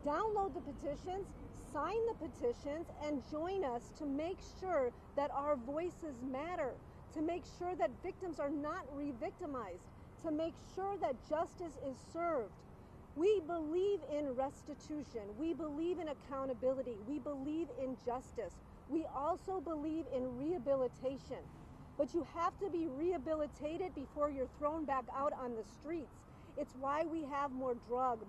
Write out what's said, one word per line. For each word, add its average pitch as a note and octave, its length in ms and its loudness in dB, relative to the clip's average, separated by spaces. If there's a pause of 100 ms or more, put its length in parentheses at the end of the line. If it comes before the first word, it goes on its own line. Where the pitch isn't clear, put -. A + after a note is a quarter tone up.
download G4 480 4
the F4 60 -2
petitions, D4 640 -2 (460)
sign D#4+ 340 2
the F#4 220 0
petitions, C#4+ 580 0 (160)
and D4 280 2
join F4 340 2
us A#3+ 340 0
to D#4 80 -2
make D4+ 320 0 (220)
sure D4+ 320 4 (240)
that C#4+ 160 2
our C#4+ 240 4
voices C#4+ 680 -2
matter, C#4+ 500 -2 (420)
to D#4+ 60 -2
make E4+ 220 2 (160)
sure F4+ 160 0
that D#4+ 160 4 (140)
victims F4+ 340 -4
are C#4+ 120 2
not D#4 440 0
re-victimized, C#4 880 -4 (400)
to E4 80 2
make D#4+ 240 2 (200)
sure G4 240 0
that D4+ 180 2 (120)
justice D4+ 560 0
is C4+ 120 -4 (160)
served. D#4+ 400 2 (640)
We F#4+ 240 8
believe E4+ 600 2 (100)
in D4 260 2
restitution. C#4 880 -4 (160)
We D#4+ 140 2
believe D#4 460 0
in E4 100 -2
accountability. C4 880 0 (120)
We D4 100 0
believe D4 480 -2 (160)
in C4 140 0 (100)
justice. A#3 480 -2 (340)
We D#4+ 160 2 (100)
also E4+ 460 2
believe D#4 540 0
in B3+ 240 0
rehabilitation. C4 1040 0 (560)
But C#4+ 160 4
you E4 200 4
have F4 260 2
to G4 100 2
be E4 160 2
rehabilitated D#4 1080 2
before D4 360 2
you're C4+ 180 0 (100)
thrown D4+ 280 2
back C4 180 4 (100)
out C#4+ 200 4
on B3 200 -2
the A3 100 -2 (160)
streets. D4+ 340 -4 (420)
It's - 240 -2
why C#4+ 240 4
we D#4+ 200 0
have C#4 260 2
more B3+ 240 2 (140)
drug, B3 400 4